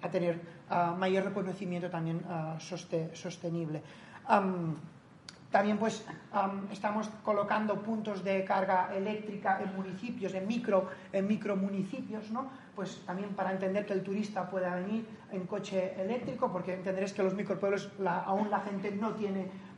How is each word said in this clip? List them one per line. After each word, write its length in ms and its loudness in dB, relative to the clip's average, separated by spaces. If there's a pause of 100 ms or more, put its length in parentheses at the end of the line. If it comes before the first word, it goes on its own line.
a 60 -2
tener, 300 2 (300)
ah, 280 2
mayor 280 4
reconocimiento 640 -2
también, 400 -2
ah, 300 -2
soste-, 540 -4
sostenible. 680 -4 (480)
Am, 440 4 (760)
también, 300 6
pues, 260 0 (260)
am, 400 0
estamos 380 -2 (140)
colocando 580 2
puntos 420 -2
de 220 4
carga 500 4
eléctrica 640 0
en 160 -2
municipios, 600 -4
en 120 -2
micro, 400 4 (240)
en 160 2
micromunicipios, 1000 0
¿no? 180 -2 (280)
Pues 320 -4
también 220 -2
para 220 0
entender 360 2
que 60 0
el 100 2
turista 440 0
pueda 280 0
venir 320 -2 (240)
en 160 -4
coche 520 0
eléctrico, 520 0
porque 240 -2
entenderéis 360 0
que 120 0
los 100 4
micropueblos, 640 0
la, 220 2
aún 320 2
la 80 4
gente 320 -2
no 220 0
tiene 360 0 (280)